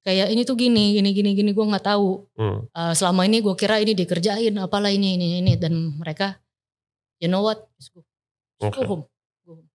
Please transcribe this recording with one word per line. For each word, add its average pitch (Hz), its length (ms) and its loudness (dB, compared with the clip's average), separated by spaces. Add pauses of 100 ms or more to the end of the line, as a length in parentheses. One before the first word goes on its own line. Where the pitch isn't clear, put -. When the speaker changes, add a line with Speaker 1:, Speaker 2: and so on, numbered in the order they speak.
Speaker 1:
kayak 190 280 0
ini 226 140 2
tuh 254 120 -2
gini, 226 400 4
gini, 202 180 2
gini, 202 200 2
gini, 208 200 2
gue 214 120 0
gak 208 220 -2
tahu. 202 460 0
Speaker 2:
Hmm. 107 340 -4
Speaker 1:
Eh, 170 260 -6
selama 185 300 2
ini 214 160 2
gue 208 160 0
kira 208 240 0
ini 214 140 0
dikerjain, 208 640 0
apalah 202 320 -2
ini, 202 260 0
ini, 180 120 -2 (120)
ini. 180 160 2
Dan 165 400 -2
mereka, 165 420 -6 (840)
you 165 80 -6
know 185 140 0
what? 214 240 -2 (100)
Just - 160 -20
go. - 120 -20 (540)
Just 104 120 -4
Speaker 2:
Oke. 101 60 -4
Speaker 1:
go 262 140 -4
home. 165 160 -6 (380)
Go 175 120 -20
home. 160 200 -20